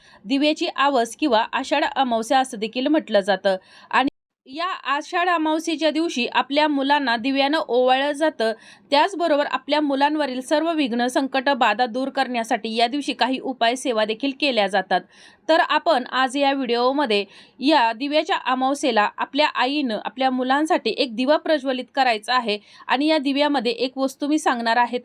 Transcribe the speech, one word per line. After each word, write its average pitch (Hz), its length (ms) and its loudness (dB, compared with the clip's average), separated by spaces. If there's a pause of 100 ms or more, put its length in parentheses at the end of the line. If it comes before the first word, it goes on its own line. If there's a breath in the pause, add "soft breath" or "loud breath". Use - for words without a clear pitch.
(260 soft breath)
दिव्याची 302 420 0
आवस 254 480 0
किंवा 240 280 2 (100)
आषाढ 277 320 0
अमावस्या 254 540 0
असं 262 200 -4
देखील 233 280 -4
म्हटलं 254 340 2
जातं. 190 340 0 (360 loud breath)
आणि 262 180 2 (380)
या 320 200 -6 (240)
आषाढ 339 380 -2
अमावस्येच्या 311 640 0
दिवशी 311 360 -2
आपल्या 285 400 0
मुलांना 277 500 0
दिव्यानं 269 420 0
ओवाळलं 254 520 2
जातं. 285 400 -2 (400 loud breath)
त्याचबरोबर 302 560 2
आपल्या 294 340 -2
मुलांवरील 285 600 0
सर्व 311 320 0
विघ्न, 240 340 -2
संकट, 262 420 -2
बाधा 240 360 2
दूर 254 240 -4
करण्यासाठी 240 680 -4
या 233 120 2
दिवशी 277 260 -4
काही 254 260 0
उपाय 247 360 -2
सेवा 226 300 -2
देखील 220 340 -4
केल्या 240 280 2
जातात. 185 340 0 (480 loud breath)
तर 330 100 6
आपण 302 520 2
आज 262 260 0
या 277 160 2
व्हिडिओमध्ये 247 720 0 (360 loud breath)
या 254 340 4
दिव्याच्या 294 520 -2
अमावस्येला 254 640 0 (100)
आपल्या 285 300 0
आईनं 262 580 -2
आपल्या 262 240 -2
मुलांसाठी 262 680 0
एक 240 180 -2
दिवा 262 220 2
प्रज्वलित 262 480 -2 (100)
करायचा 240 400 0
आहे 226 220 0 (300 loud breath)
आणि 269 200 2
या 311 100 2
दिव्यामध्ये 277 560 0
एक 262 240 -4
वस्तू 269 300 -4
मी 302 120 0
सांगणार 233 380 0
आहे 240 280 0